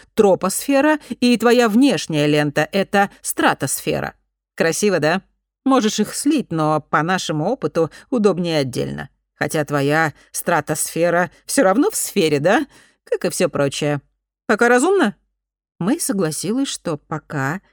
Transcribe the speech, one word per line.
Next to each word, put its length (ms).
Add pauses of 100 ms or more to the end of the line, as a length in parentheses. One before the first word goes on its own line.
(140)
тропосфера, 840 (100)
и 280
твоя 300
внешняя 600
лента — 440
это 380 (120)
стратосфера. 920 (420)
Красиво, 440
да? 220 (440)
Можешь 340
их 160
слить, 340
но 300
по 240
нашему 460
опыту 420 (180)
удобнее 500
отдельно. 500 (320)
Хотя 240
твоя 480 (180)
стратосфера 1000 (160)
всё 160
равно 260
в 60
сфере, 440
да? 280 (360)
Как 220
и 40
всё 200
прочее. 500 (460)
Пока 240
разумно?» 460 (640)
Мэй 200
согласилась, 680
что 280
пока 640 (100)